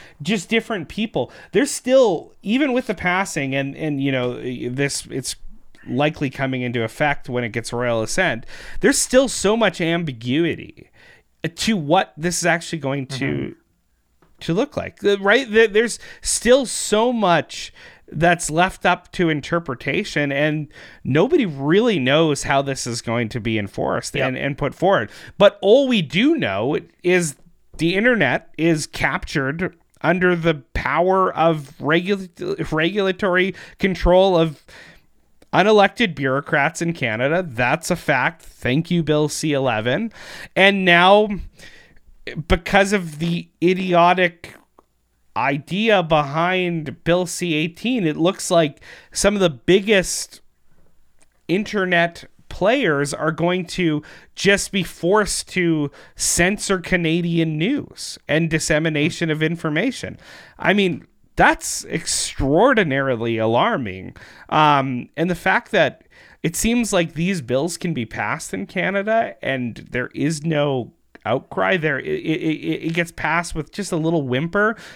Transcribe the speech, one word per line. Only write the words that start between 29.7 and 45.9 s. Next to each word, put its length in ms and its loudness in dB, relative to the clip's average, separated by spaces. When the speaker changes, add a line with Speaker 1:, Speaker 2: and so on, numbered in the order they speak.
Speaker 1:
under 340 4
the 280 0
power 640 2
of 440 0
regula-, 480 0
regulatory 800 0
control 580 4
of 300 0
unelected 640 4
bureaucrats 680 -2
in 100 -2
Canada. 500 -2
That's 480 -2
a 60 0
fact. 460 -2
Thank 500 -2
you, 100 2
Bill 280 0
C 240 -4
eleven. 580 -2
And 300 4
now, 460 6
because 420 2
of 280 -2
the 280 -4
idiotic 920 2
idea 640 0